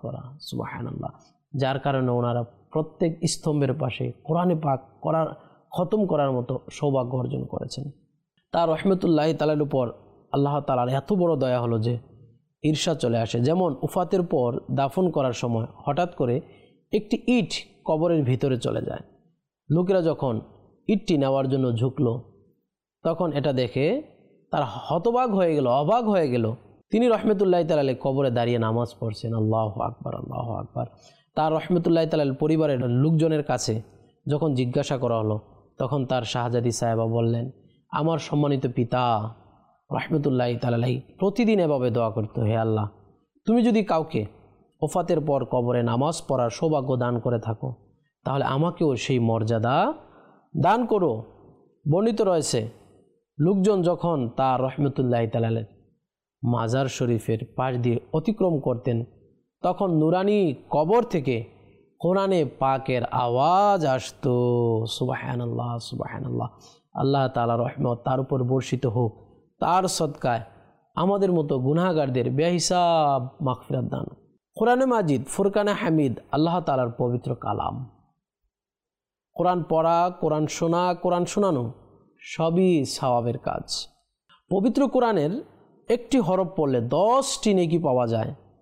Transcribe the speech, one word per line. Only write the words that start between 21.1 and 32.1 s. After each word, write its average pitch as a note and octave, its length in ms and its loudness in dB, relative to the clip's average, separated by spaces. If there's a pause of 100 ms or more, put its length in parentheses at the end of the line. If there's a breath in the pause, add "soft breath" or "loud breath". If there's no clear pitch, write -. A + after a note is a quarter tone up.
নেওয়ার C3+ 300 2
জন্য C3 280 0
ঝুঁকল, B2 440 0 (840)
তখন E3 280 -2
এটা C#3+ 200 0
দেখে C3 500 0 (480)
তারা D3 180 -2
হতবাক A#3 600 -2
হয়ে F3+ 240 2
গেল, C#3+ 120 2
অবাক D3 380 2
হয়ে F#3 260 2
গেল। A#2 220 0 (380)
তিনি A#3 180 4
রহমতুল্লাহি G3 560 2
তাআলা D3+ 160 2
আলাইহি C3 220 0
কবরে C3+ 280 0
দাঁড়িয়ে A#2+ 280 2
নামাজ A2+ 420 0
পড়ছেন। A2+ 340 -4
আল্লাহু A2 460 0
আকবার, - 340 -6
আল্লাহু - 380 -8
আকবার। G#2+ 340 -6 (480 soft breath)
তার D#3 180 0
রহমতুল্লাহি E3 540 2
তাআলা D#3 160 0